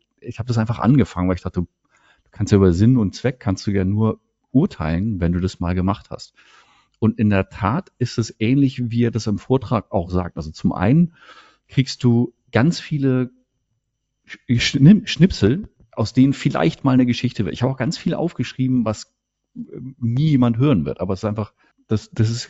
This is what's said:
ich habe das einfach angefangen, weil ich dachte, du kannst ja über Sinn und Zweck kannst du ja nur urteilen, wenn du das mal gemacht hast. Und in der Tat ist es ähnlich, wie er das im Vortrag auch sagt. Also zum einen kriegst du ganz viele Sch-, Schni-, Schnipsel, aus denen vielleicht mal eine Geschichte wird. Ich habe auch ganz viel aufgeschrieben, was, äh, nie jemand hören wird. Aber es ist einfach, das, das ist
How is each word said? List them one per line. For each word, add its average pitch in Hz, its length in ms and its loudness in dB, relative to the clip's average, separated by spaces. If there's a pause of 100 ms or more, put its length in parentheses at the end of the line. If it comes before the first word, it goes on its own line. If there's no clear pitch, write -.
(200)
ich - 200 -16
habe 117 80 -8
das 117 100 -2
einfach 110 220 -2
angefangen, 101 500 2
weil 90 60 0
ich - 60 -10
dachte, 92 200 -6
du 85 60 -6 (640)
kannst - 200 -4
ja 104 60 6
über 95 160 6
Sinn 110 240 4
und 101 180 -2
Zweck - 240 -4
kannst - 260 -4
du 107 60 -4
ja 95 140 -2
nur 107 340 -2 (320)
urteilen, 95 680 0
wenn 85 140 0
du 90 60 0
das 92 200 -4
mal 90 160 -2
gemacht 92 360 -2
hast. - 220 -16 (640)
Und 110 200 0
in 107 100 2
der 95 200 0
Tat 117 480 -4
ist 123 200 -4
es - 220 -4
ähnlich, 131 520 0
wie 117 120 0
er 117 80 0
das 117 160 -4
im 104 100 -2
Vortrag 120 540 -4
auch 87 180 -2
sagt. 87 280 -4
Also 78 140 -10
zum - 220 -4
einen 143 400 2 (540)
kriegst - 360 -4
du 120 300 2 (180)
ganz 143 280 0
viele 131 520 -2 (960)
Sch-, - 320 -2
Schni-, 156 480 6
Schnipsel, 160 640 0 (220)
aus - 220 -4
denen 131 200 4
vielleicht - 500 -2
mal 135 80 2
eine 127 140 4
Geschichte 120 400 -2
wird. - 80 -6
Ich 117 100 -4
habe 131 100 0
auch 135 40 -10
ganz 127 200 -4
viel 170 160 -4
aufgeschrieben, 131 720 -2
was, - 280 -6 (420)
äh, 240 40 -16 (400)
nie 127 300 0
jemand 123 280 2
hören 120 280 2
wird. - 160 -6
Aber 95 120 -4
es 92 80 -6
ist - 40 -6
einfach, 104 280 -4 (340)
das, - 240 -4
das 110 180 0
ist 117 200 -8